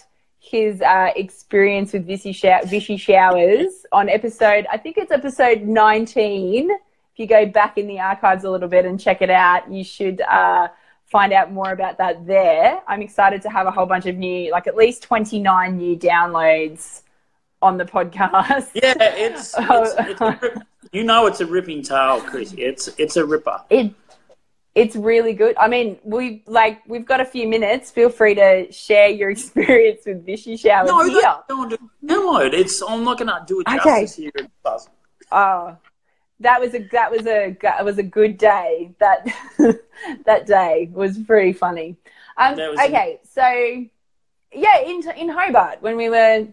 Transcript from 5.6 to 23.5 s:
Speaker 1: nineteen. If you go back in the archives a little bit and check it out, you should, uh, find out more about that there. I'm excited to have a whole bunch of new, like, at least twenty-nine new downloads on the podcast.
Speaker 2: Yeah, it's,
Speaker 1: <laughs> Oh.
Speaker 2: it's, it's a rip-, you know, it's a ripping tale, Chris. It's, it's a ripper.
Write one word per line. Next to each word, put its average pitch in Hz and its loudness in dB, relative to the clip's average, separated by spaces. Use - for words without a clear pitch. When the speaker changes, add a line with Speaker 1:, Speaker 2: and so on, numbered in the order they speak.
Speaker 1:
nineteen. 214 0
If - -10
you 226 -10
go 214 4
back 208 0
in 202 -6
the 202 -12
archives 190 0
a 196 -6
little 180 -4
bit 180 4
and 185 -6
check 190 0
it 185 0
out, 180 2
you 190 -10
should, 190 -8
uh, 180 2
find 202 0
out 190 2
more 190 -6
about 190 -6
that 170 -4
there. 190 2
I'm 202 -6
excited 202 0
to 214 -8
have 190 -2
a 185 -2
whole 185 -2
bunch 185 -4
of 180 -6
new, 180 -6
like, 175 -4
at 190 -6
least 226 0
twenty-nine 196 -2
new 175 -4
downloads 165 0
on 185 2
the 180 -4
podcast. 190 -2
Speaker 2:
Yeah, 254 2
it's, 226 -2
Speaker 1:
<laughs> - -2
Oh. 233 2
Speaker 2:
it's, 220 -4
it's 190 -10
a 220 -2
rip-, 233 -6
you 196 -6
know, 226 4
it's 202 -2
a 175 -4
ripping 170 -6
tale, 135 0
Chris. 110 -12
It's, 127 -8
it's 156 -2
a 165 0
ripper. 147 -4